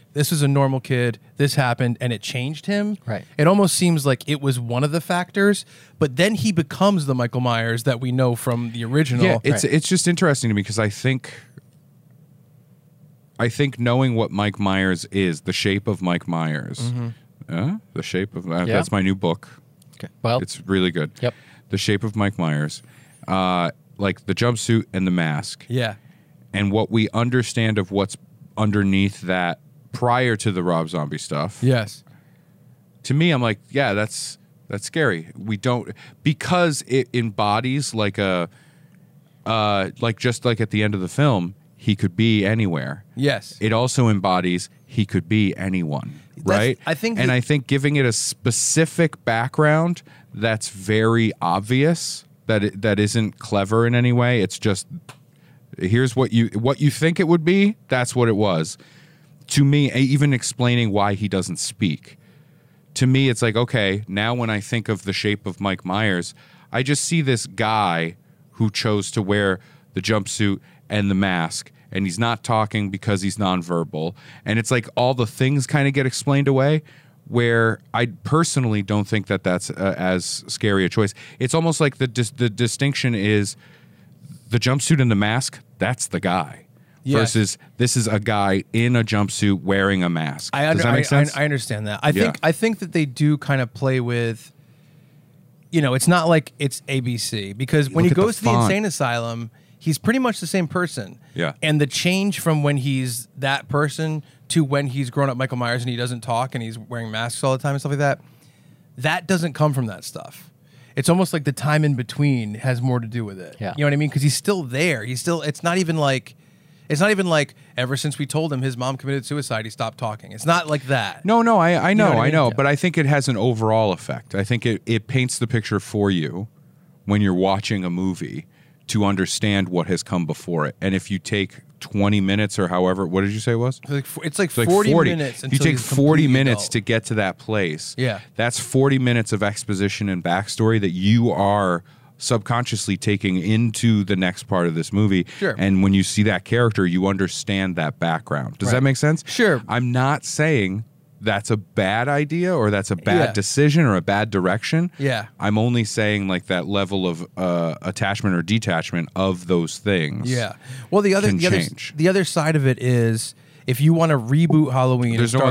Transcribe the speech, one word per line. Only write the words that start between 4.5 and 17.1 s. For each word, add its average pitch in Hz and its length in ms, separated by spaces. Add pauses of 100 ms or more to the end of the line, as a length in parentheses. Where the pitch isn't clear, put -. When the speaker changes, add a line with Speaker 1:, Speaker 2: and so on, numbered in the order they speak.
Speaker 1:
one 120 240
of 147 80
the 165 80
factors, 190 680 (320)
but 131 200
then 208 180
he 214 160
becomes 175 540
the 135 100
Michael 123 240
Myers 117 440
that 123 180
we 127 100
know 127 240
from 120 380
the 117 100
original. 127 400
Speaker 3:
Yeah, 170 220
it's, 139 180
Speaker 2:
Right. 143 100
Speaker 3:
it's 156 140
just 175 220
interesting 160 400
to 107 40
me 101 80
'cause 101 160
I 107 120
think, 131 420 (2000)
I 120 100
think 139 300
knowing 120 360
what 110 160
Mike 104 280
Myers 95 520
is, 90 300
The 90 120
Shape 101 340
of 92 140
Mike 87 260
Myers. 80 520
Speaker 1:
Mm-hmm. 120 280 (420)